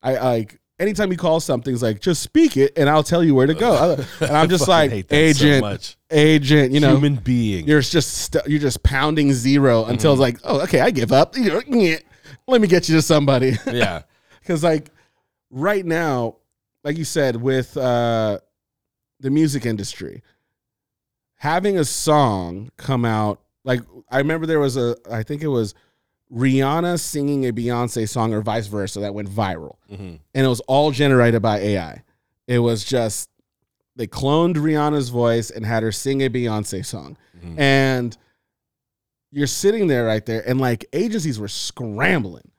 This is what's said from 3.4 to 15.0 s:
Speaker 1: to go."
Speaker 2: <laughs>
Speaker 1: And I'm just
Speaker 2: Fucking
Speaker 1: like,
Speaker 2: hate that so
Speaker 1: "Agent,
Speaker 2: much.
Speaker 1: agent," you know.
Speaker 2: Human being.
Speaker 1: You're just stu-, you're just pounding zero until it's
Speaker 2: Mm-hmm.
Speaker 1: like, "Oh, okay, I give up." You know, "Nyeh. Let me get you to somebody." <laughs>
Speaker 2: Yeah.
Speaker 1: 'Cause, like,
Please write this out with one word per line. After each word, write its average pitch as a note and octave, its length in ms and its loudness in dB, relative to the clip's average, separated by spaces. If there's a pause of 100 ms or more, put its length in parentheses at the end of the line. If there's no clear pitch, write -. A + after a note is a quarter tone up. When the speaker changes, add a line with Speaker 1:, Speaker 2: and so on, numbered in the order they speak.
Speaker 1:
to D#3 80 2
go." E3 420 2 (140)
Speaker 2:
<laughs> - 100 -10
Speaker 1:
And C#3+ 100 -2
I'm D#3+ 200 4
just F#3 160 2
Speaker 2:
Fucking F#3 60 4
Speaker 1:
like, D#3 180 4
Speaker 2:
hate G#2 180 -6
that D3+ 280 4
so C3+ 100 4
Speaker 1:
"Agent, C#3+ 160 6
Speaker 2:
much. - 340 -8 (140)
Speaker 1:
agent," D3+ 640 4
you D3 80 4
know. D#3 120 6
Speaker 2:
Human C#3 240 2
being. A2 500 -2
Speaker 1:
You're D3 140 4
just C#3+ 320 -2
stu-, - 340 -4
you're D3 140 0
just C#3 220 -2
pounding C#3+ 500 2
zero B2+ 540 2
until B2 260 2
it's C3 80 4
Speaker 2:
Mm-hmm. - 0 -
Speaker 1:
like, B2 240 2
"Oh, - 200 -2
okay, D3+ 160 2
I F#3 100 4
give B2 220 -2
up." C#3 240 4
You A#3+ 120 0
know, F3 140 -2
"Nyeh. G3+ 400 0 (440)
Let B3+ 140 4
me G#3 80 2
get E3+ 220 2
you D#3+ 60 2
to D#3 60 4
somebody." C#3 600 2
<laughs> - 100 -8
Speaker 2:
Yeah. G2+ 300 -2 (440)
Speaker 1:
'Cause, D#3+ 160 -4
like, D#3 280 0 (600)